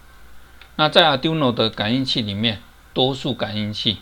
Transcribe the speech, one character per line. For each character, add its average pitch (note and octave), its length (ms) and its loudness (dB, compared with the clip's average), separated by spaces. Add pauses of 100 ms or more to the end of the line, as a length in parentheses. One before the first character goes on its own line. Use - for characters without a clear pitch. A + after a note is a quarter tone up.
(760)
那 D3+ 120 2
在 F3 140 6
Arduino D3+ 500 2
的 A2 160 2
感 A2 240 -2
应 C3 100 2
器 C3 200 -2
里 G#2 100 -4
面， G#2 300 -2 (320)
多 C3 180 2
数 C3+ 180 -6
感 G#2+ 240 -4
应 G#2+ 160 -4
器 G#2 300 -4